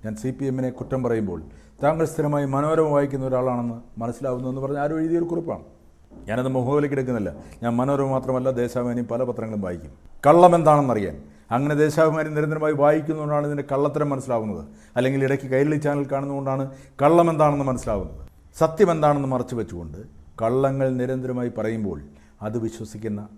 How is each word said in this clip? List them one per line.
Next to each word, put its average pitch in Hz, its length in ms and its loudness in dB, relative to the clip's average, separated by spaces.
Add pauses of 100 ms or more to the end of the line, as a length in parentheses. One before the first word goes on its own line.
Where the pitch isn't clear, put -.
ഞാൻ 110 120 -6
സി 131 140 -6
പി 131 140 -8
എമ്മിനെ 127 260 -2
കുറ്റം 127 320 -6
പറയുമ്പോൾ, 107 380 -2 (420)
"താങ്കൾ 160 220 2
സ്ഥിരമായി 147 420 -2
മനോരമ 151 420 2
വായിക്കുന്ന 139 380 0
ഒരാളാണെന്ന് 123 500 -2 (220)
മനസ്സിലാവുന്നു" 123 500 -4
എന്ന് 135 160 -6
പറഞ്ഞ് 143 200 -4
ആരോ 151 160 -2
എഴുതിയൊരു 170 320 0
കുറിപ്പാണ്. 127 340 -6 (640)
ഞാനത് 127 260 -2
മുഖവിലയ്ക്ക് 139 420 0
എടുക്കുന്നില്ല. 120 340 -2 (320)
ഞാൻ 117 140 -2
മനോരമ 135 380 0
മാത്രമല്ല, 131 340 -2 (140)
ദേശാഭിമാനിയും 120 500 -2
പല 120 120 -2
പത്രങ്ങളും 110 420 -6
വായിക്കും. 82 260 -8 (340)
കള്ളം 170 280 10
എന്താണെന്നറിയാൻ, 131 640 4 (340)
അങ്ങനെ 143 240 0
ദേശാഭിമാനി 156 540 2
നിരന്തരമായി 151 460 0
വായിക്കുന്നതുകൊണ്ടാണ് 151 720 2
ഇതിൻ്റെ 143 240 -4
കള്ളത്തരം 147 400 0
മനസ്സിലാവുന്നത്, 117 540 -4 (320)
അല്ലെങ്കിൽ 135 280 2
ഇടയ്ക്ക് 135 280 0
കൈരളി 143 320 2
ചാനൽ 143 200 0
കാണുന്നതുകൊണ്ടാണ് 139 600 -4 (380)
കള്ളം 170 280 6
എന്താണെന്ന് 147 400 2
മനസ്സിലാവുന്നത്. 104 520 -4 (340)
സത്യം 165 340 4
എന്താണെന്ന് 147 380 2
മറച്ചു 127 280 -2
വെച്ചുകൊണ്ട് 85 420 -8 (440)
കള്ളങ്ങൾ 131 480 2
നിരന്തരമായി 127 680 -4
പറയുമ്പോൾ 107 420 -4 (440)
അത് 110 160 -6
വിശ്വസിക്കുന്ന 107 640 -6 (180)